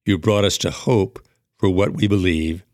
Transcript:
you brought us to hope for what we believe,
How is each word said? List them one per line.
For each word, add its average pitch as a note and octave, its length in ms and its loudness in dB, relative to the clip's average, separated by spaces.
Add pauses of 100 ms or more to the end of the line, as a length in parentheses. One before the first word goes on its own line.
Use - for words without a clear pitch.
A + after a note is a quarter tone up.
you G2 120 2
brought G2+ 280 0
us G#2 140 -2
to F2 120 -4
hope - 480 -2 (380)
for G#2 100 0
what F#2+ 280 0
we G#2+ 120 0
believe, F2 560 0 (100)